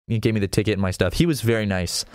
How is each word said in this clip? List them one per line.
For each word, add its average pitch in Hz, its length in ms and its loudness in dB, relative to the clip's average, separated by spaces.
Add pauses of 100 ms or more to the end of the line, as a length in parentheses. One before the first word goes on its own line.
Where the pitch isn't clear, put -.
(220)
gave 113 120 2
me 110 60 0
the 98 80 -2
ticket 107 240 0
and 98 100 0
my 92 100 0
stuff, 90 200 0
he - 140 2
was 156 160 0
very 110 240 0
nice. 92 500 -2